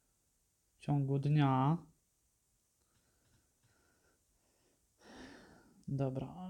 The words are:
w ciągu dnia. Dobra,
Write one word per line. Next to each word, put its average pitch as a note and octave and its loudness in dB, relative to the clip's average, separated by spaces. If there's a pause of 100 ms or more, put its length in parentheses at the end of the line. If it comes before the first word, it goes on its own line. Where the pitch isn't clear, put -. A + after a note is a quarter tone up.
(760)
w - -20
ciągu C#3 0
dnia. C#3+ 4 (4000)
Dobra, C#3 -6